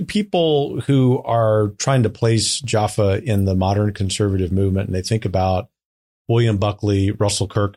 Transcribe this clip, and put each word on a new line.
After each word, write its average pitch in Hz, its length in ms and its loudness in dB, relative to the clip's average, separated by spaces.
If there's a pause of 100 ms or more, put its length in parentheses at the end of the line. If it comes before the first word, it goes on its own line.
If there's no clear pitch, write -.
people 160 760 0
who 131 400 2
are 110 460 2 (100)
trying 135 240 2
to 98 80 0
place 113 500 0
Jaffa 104 600 0
in 101 240 0
the 95 80 0
modern 101 400 0
conservative 95 580 -2
movement, 98 360 0
and 92 60 -4
they 92 60 -2
think 110 240 -2
about 92 460 -2 (580)
William 117 300 2
Buckley, 101 540 0
Russell 101 360 -2
Kirk, 101 280 -2